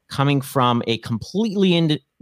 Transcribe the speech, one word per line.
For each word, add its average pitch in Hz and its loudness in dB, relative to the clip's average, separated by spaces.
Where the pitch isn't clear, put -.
coming 139 0
from 123 2
a 113 0
completely 185 -2
ind-, 156 2